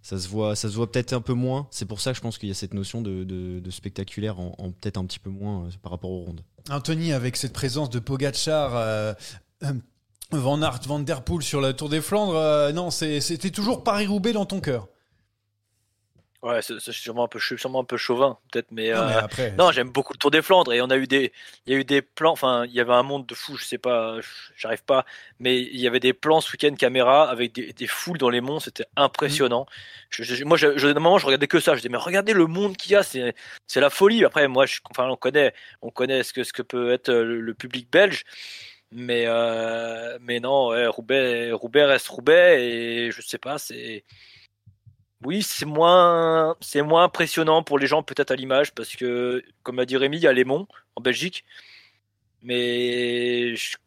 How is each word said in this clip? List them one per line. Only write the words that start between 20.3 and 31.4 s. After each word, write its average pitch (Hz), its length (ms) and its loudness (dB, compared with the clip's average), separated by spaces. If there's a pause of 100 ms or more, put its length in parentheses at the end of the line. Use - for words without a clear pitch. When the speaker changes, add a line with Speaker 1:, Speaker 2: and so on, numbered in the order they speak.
Speaker 3:
Flandres 175 280 4
et 120 100 2
on 127 100 0
a 131 40 6
eu 135 120 0
des, 135 260 0 (320)
il 127 80 0
y - 20 4
a 135 40 2
eu 135 40 -2
des 139 200 0
plans, - 280 0
enfin, 127 360 0
il 123 60 -18
y 123 60 0
avait 120 140 2
un 123 80 6
monde 139 240 -4
de 117 80 -14
fou, 135 240 -12
je - 80 -12
sais 123 140 -8
pas, 113 420 -2
je, - 60 -16 (280)
j'arrive 110 280 -6
pas, 131 200 2 (360)
mais 127 200 2
il 123 200 -8
y 123 80 0
avait 123 120 2
des 127 140 4
plans 156 260 4
ce - 120 -4
week-end 147 240 0
caméra 131 520 4
avec 120 280 -4
des, 120 180 -10
des 123 140 -10
foules - 320 -6
dans 131 100 4
les 120 100 2
monts, 139 200 -4
c'était - 260 -10 (100)
impressionnant. 139 680 0
Speaker 2:
Mm. - 20 -10 (460)
Speaker 3:
Je, 117 120 -10
je, 123 220 -6
moi, 165 120 6
je, 147 200 4
je, 135 100 2
à 143 40 6
un - 20 2
moment, 165 240 6
je 175 80 2
regardais 139 220 2